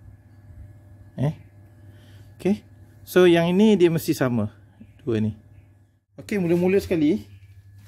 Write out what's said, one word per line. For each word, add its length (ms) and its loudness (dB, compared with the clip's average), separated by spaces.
Eh? 160 -4
Okey. 320 -6
So, 240 4
yang 160 2
ini 320 4
dia 80 4
mesti 240 -2
sama. 400 -2
Dua 160 -2
ni. 160 -6
Okey, 240 -6
mula-mula 400 0
sekali. 400 -2